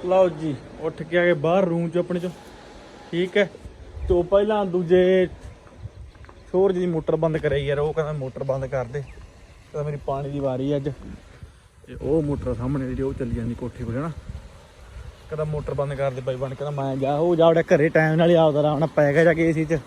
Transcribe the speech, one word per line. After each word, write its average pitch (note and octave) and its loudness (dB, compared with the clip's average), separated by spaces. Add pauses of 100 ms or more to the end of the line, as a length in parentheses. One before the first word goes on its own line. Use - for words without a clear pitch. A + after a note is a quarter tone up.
ਲਓ F#3 4
ਜੀ, D#3 -4 (260)
ਉੱਠ D#3+ -6
ਕੇ E3 -2
ਆ F3 4
ਗਏ F3 4
ਬਾਹਰ E3 2
ਰੂਮ E3+ -2
ਚੋਂ F3 -2
ਆਪਣੇ F3 -4
ਚੋਂ, F3+ -6 (800)
ਠੀਕ F3+ -2
ਹੈ। G3+ 2 (580)
ਤੇ F3+ 4
ਉਹ F3 2
ਪਹਿਲਾਂ G#3 2
ਦੂਜੇ F3+ 4 (1200)
ਸ਼ੋਰ F#3+ 2
ਜੀ F3+ -2
ਦੀ F3+ 0
ਮੋਟਰ D#3+ 0
ਬੰਦ D#3+ 0
ਕਰਾਈ C#3+ 0
ਯਾਰ, C#3 -2
ਉਹ D3+ -2
ਕਹਿੰਦਾ, D3+ -4
"ਮੋਟਰ C3 -8
ਬੰਦ C3+ -2
ਕਰ B2+ -4
ਦੇ।" C3+ -8
ਕਹਿੰਦਾ, - -14
"ਮੇਰੀ D3 -6
ਪਾਣੀ C#3 -4
ਦੀ C#3+ -6
ਵਾਰੀ C#3 -2
ਅੱਜ।" C#3 -4 (1000)
ਤੇ - -18
ਉਹ D3+ 0
ਮੋਟਰ C3 -4
ਸਾਹਮਣੇ B2+ -4
ਜਿਹੜੀ B2+ -6
ਉਹ C3+ -4
ਚੱਲੀ A#2+ -6
ਜਾਂਦੀ A#2 -6
ਕੋਠੇ A#2+ -10
ਕੋਲ, A#2 -6
ਹਨਾ। D#3 -6 (1200)
ਕਹਿੰਦਾ, D#3 -4
"ਮੋਟਰ D3 -4
ਬੰਦ C#3+ -2
ਕਰ C3+ -2
ਦੇ C3 -8
ਬਾਈ B2+ -4
ਬਣ," C3 -6
ਕਹਿੰਦਾ, C#3+ -6
"ਮੈਂ C3+ -2
ਜਾ, C3+ 0
ਉਹ E3+ 2
ਜਾ E3 8
ਵੜਿਆ E3 6
ਘਰੇ D#3+ 4
ਟਾਈਮ D#3 4
ਨਾਲ E3+ 4
ਹੀ, F3 6
ਆਪਦਾ D#3 6
ਆਰਾਮ D3+ 2
ਨਾਲ D#3+ 0
ਪੈ C#3+ 4
ਗਿਆ D#3+ 6
ਜਾ E3 6
ਕੇ E3 2
ਏ E3 2
ਸੀ D#3 0
'ਚ।" D#3 -2